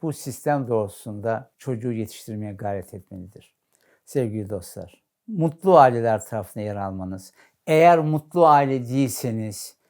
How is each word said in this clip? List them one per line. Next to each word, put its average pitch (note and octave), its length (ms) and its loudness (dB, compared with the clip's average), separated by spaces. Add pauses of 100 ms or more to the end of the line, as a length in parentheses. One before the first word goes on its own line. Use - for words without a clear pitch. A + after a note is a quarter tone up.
bu D#3 120 -6
sistem C#3 540 -4
doğrultusunda A2+ 920 -6
çocuğu B2 340 -6
yetiştirmeye G#2+ 600 -10
gayret G2 400 -8
etmelidir. F#2 600 -18 (500)
Sevgili G#2+ 440 -4
dostlar, F#2 540 -14 (240)
mutlu E3+ 500 2
aileler A#2 480 4
tarafına G#2+ 380 -10
yer G#2 120 -6
almanız, F#2+ 580 -10 (340)
eğer E3 320 6
mutlu D#3 480 2
aile C3+ 420 4
değilseniz, A#2 880 -4 (120)